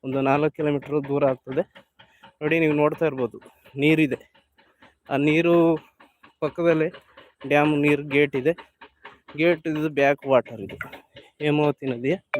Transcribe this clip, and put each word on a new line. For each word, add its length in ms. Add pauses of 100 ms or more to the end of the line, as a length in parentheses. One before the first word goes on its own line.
ಒಂದು 180
ನಾಲ್ಕು 280
ಕಿಲೋಮೀಟರ್ 580
ದೂರ 180
ಆಗ್ತದೆ. 360 (800)
ನೋಡಿ, 180
ನೀವು 140
ನೋಡ್ತಾ 320
ಇರ್ಬೋದು, 360 (340)
ನೀರಿದೆ. 600 (760)
ಆ 60
ನೀರು 600 (640)
ಪಕ್ಕದಲ್ಲೇ 500 (580)
ಡ್ಯಾಮ್ 320
ನೀರು 240
ಗೇಟ್ 320
ಇದೆ. 180 (840)
ಗೇಟ್ 300
ಇದು 220
ಬ್ಯಾಕ್ 380
ವಾಟರ್, 340
ಇದು 140 (680)
ಹೇಮಾವತಿ 440
ನದಿಯ 320 (220)